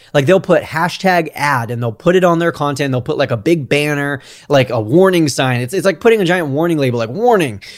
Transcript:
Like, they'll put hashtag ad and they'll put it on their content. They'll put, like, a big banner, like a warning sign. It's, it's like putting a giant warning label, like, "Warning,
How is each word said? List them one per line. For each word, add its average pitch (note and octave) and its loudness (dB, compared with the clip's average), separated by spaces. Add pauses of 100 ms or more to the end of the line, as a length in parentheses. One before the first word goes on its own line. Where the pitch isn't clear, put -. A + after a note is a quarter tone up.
(140)
Like, C#3+ 2
they'll F#3 4
put - 2
hashtag E3+ -2
ad C3 -2
and A#2 -6
they'll A#2 -2
put F3+ 2
it F3+ 2
on E3+ 2
their E3+ 0
content. C#3+ -2
They'll B2+ -2
put, - -6
like, C#3 0
a A#2 -2
big D3+ -2
banner, C#3+ -2 (280)
like C3 2
a A#2+ -2
warning E3 2
sign. B2+ -2
It's, B2+ -8
it's F3+ -2
like - -2
putting A3+ 4
a F#3 0
giant E3+ 0
warning D#3 0
label, B2 0
like, A2+ -4
"Warning, E3+ 0 (140)